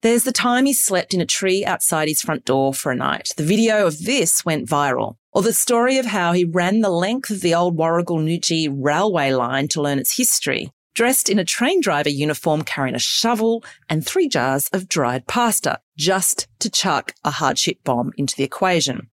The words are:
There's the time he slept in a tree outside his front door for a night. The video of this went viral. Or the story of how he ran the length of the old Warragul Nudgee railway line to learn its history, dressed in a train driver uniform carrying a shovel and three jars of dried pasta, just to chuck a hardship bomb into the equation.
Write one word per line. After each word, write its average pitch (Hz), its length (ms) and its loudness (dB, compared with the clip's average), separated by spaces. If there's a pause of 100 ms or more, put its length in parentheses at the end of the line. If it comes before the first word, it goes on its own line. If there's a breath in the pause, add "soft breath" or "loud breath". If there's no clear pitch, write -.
There's 233 220 4
the 262 80 -2
time 254 340 2
he 277 80 2
slept - 400 0
in 175 80 2
a - 40 -2
tree 190 380 0
outside 160 440 0
his 151 120 -2
front 151 240 -4
door 135 300 2
for - 180 -4
a 123 40 -2
night. 135 420 -2
The 156 60 -2
video 214 420 2
of 151 180 -2
this 214 400 0
went 151 240 -2
viral. 127 480 0 (160)
Or - 100 2
the 226 120 2
story 247 420 2
of 262 100 0
how 185 260 0
he 180 120 4
ran 180 380 0
the 202 80 2
length 196 400 -2
of 202 100 -4
the 175 140 2
old 175 240 2
Warragul 165 440 2
Nudgee 160 480 0
railway 147 600 2
line 131 360 0
to - 140 -2
learn 143 160 0
its - 180 -4
history, - 540 -2 (240)
dressed 240 340 2
in 208 120 2
a 180 40 0
train 320 360 0
driver 151 300 0
uniform 151 520 0
carrying 131 320 -4
a 123 60 -2
shovel 226 640 0 (240 loud breath)
and 160 180 0
three 359 220 0
jars 135 440 0
of 190 160 -4
dried 127 380 0
pasta, - 540 0 (180)
just 185 480 0 (140)
to 208 100 -4
chuck - 440 -2 (100)
a 147 80 0
hardship - 500 0
bomb 127 340 0
into 139 200 -4
the 139 80 0
equation. 160 760 -2